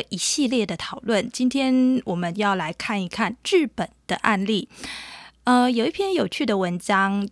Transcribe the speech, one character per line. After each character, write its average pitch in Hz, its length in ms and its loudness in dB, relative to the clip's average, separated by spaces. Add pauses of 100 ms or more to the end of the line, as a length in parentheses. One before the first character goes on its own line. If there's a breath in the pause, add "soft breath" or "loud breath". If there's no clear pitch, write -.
一 - 80 -8
系 269 320 0
列 226 180 2
的 175 120 -6
讨 - 240 -10
论， 233 280 0
今 254 200 0
天 262 560 2
我 180 100 -2
们 175 220 -4
要 202 180 2
来 165 160 -4
看 196 320 -4
一 175 60 -6
看 214 260 -2 (160)
日 330 160 4
本 - 220 -4 (180)
的 185 80 -2
案 196 300 0
例。 208 240 0 (760 loud breath)
呃， 247 260 4
有 233 160 2
一 311 60 2
篇 392 220 -2
有 269 120 2
趣 269 200 -2
的 214 120 2
文 180 220 -2
章， 196 520 0